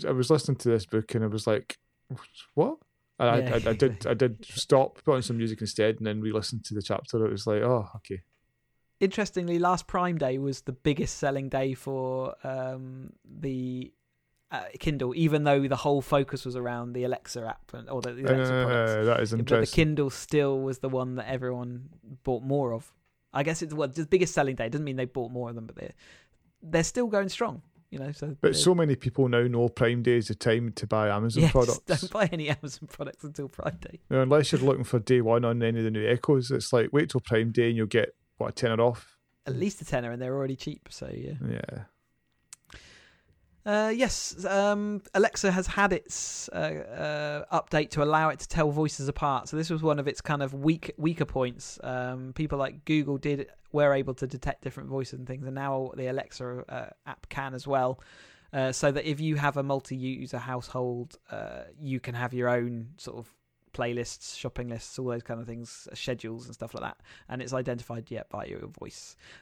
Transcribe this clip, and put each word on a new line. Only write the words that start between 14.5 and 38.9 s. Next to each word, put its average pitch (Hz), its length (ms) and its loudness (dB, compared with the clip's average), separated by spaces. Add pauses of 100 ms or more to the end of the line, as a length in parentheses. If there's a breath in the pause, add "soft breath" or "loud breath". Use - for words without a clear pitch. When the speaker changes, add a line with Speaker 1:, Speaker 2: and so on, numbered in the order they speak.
Speaker 2:
uh, 127 120 -6 (160)
Kindle, 135 360 0
even 156 300 4
though 139 240 6
the 139 80 0
whole 143 240 2
focus 139 420 0
was 127 140 -6
around 120 360 -6
the 123 120 -2
Alexa 123 400 -6
app - 280 -10
and, 120 160 -14
or 127 120 -4
the, 120 120 -4
the 127 100 -8
Alexa 131 300 4
Speaker 1:
Uh, 127 120 2
Speaker 2:
products. 113 420 4
Speaker 1:
that 120 140 6
is 110 100 0
Speaker 2:
But 113 60 2
the - 20 2 (160)
Speaker 1:
interesting. 110 200 4 (100)
Speaker 2:
Kindle 147 240 2
still 139 500 2
was 135 200 -4
the 135 100 -4
one 127 260 -2
that 120 140 -6
everyone 127 600 -6 (340)
bought 123 200 0
more 135 300 0
of. - 180 -8 (420)
I 139 100 2
guess 160 180 -2
it's, 156 120 -6
well, 151 140 0
the 151 180 -4
biggest 180 280 4
selling 139 220 2
day. 117 120 -2
Doesn't 143 180 -2
mean 135 120 -4
they 127 80 -2
bought 123 260 -4
more 123 180 -6
of 117 60 -10
them, 113 120 -10
but 110 100 -18
they're, - 160 -12 (720 soft breath)
they're 165 200 2
still 240 240 0
going 196 220 0
strong. 208 320 -4 (300)
You 143 80 -10
know, 139 120 -6
so 147 160 -8 (140)
Speaker 1:
But - 0 -
Speaker 2:
they're 139 120 6
Speaker 1:
so 180 220 6
many 156 200 4
people 127 340 2
now 120 140 4
know 120 260 4
Prime 120 340 2
Day 120 140 6
is 113 100 0
the 104 80 -4
time 117 380 0
to - 140 -8
buy 107 220 2
Amazon 110 340 2
Speaker 2:
Yes, 160 100 8
Speaker 1:
products. 120 260 4
Speaker 2:
<laughs> - 60 -20
don't 180 260 0
buy 208 220 2
any 151 160 -2
Amazon 147 420 -6
products - 320 -10
until 143 260 -10
Prime - 300 -6
Day. - 200 -14 (100)
Speaker 1:
Now, 131 120 6
unless 135 300 6
you're 135 100 4
looking 131 220 4
for 120 160 2
day 123 220 6
one 117 240 4
on 117 180 2
any 113 160 2
of 113 60 2
the 110 60 0
new 107 160 0
Echoes, 127 440 4
it's 123 220 0
like, 120 180 6
wait 151 200 4
till 127 100 0
Prime 113 300 2
Day 120 180 4
and 117 80 2
you'll 110 100 2
get, 110 280 2 (220)
what, 117 120 -2
a - 40 -6
tenner 113 280 2
off? 120 360 0 (280)